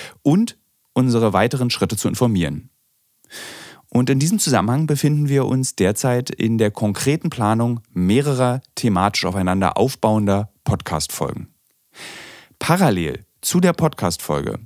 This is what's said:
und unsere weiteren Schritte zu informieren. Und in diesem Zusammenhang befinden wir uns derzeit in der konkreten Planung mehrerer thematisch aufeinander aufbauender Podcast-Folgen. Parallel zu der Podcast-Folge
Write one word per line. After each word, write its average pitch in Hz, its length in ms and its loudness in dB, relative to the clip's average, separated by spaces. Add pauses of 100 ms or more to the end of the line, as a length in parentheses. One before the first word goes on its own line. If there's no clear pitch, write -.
(220)
und 196 380 2 (340)
unsere 117 400 2
weiteren 123 380 0
Schritte 101 260 -2
zu - 100 -4
informieren. 87 600 -2 (1200)
Und 123 220 2
in 135 80 4
diesem 170 180 0
Zusammenhang 123 480 0
befinden 147 420 0
wir 135 200 2
uns 131 280 -2
derzeit 123 540 0
in 113 300 0
der 107 100 4
konkreten 135 640 -2
Planung 117 480 0 (140)
mehrerer 123 680 2 (140)
thematisch 101 500 0
aufeinander 92 500 0
aufbauender 104 760 2 (120)
Podcast-Folgen. - 840 -4 (1120)
Parallel 107 600 0 (200)
zu - 180 0
der 180 140 4
Podcast-Folge 85 920 -2